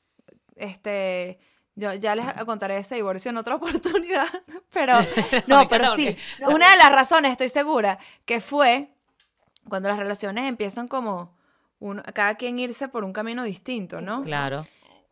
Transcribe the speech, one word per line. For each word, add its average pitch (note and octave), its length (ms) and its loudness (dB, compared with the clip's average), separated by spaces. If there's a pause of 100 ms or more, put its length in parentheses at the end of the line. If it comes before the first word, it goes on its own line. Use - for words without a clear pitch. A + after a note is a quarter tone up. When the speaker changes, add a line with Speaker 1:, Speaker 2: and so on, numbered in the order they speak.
(560)
Speaker 1:
este, F#3 840 -8 (360)
yo G3+ 200 -8
ya G#3 220 -2
les A#3+ 100 -6 (180)
contaré G3 340 -6
ese G3+ 180 -10
divorcio G3 340 -6
en A#3 60 -6
otra A#3 180 -6
<laughs> - 20 -2
oportunidad, E4+ 680 -2 (440)
pero C4+ 240 2
Speaker 2:
<laughs> - 520 0
Speaker 1:
no, C#4 140 8
Speaker 2:
Me C4 60 8
Speaker 1:
pero A#3+ 180 2
Speaker 2:
encanta A#3 120 2
Speaker 1:
sí. D4 200 -2 (220)
Speaker 2:
porque C#4 160 2
Speaker 1:
Una F4 160 8
de F#4+ 80 10
las D4 120 12
razones, C#4 420 4
estoy B3+ 160 -4
segura, B3+ 500 0 (260)
que A#3 160 -4
fue C#4 500 2 (800)
cuando F#3+ 200 -6
las G#3 100 -2
relaciones G#3 500 -6
empiezan A#3+ 400 -6
como G3+ 480 -8 (420)
uno, G3+ 240 -12 (120)
cada G#3+ 220 0
quien B3 220 -6
irse B3 300 -6
por A#3 160 -8
un F#3+ 80 -8
camino A3+ 320 -8
distinto, G3 560 -8
¿no? G#3+ 220 -8
Speaker 2:
Claro. D3 440 -6 (460)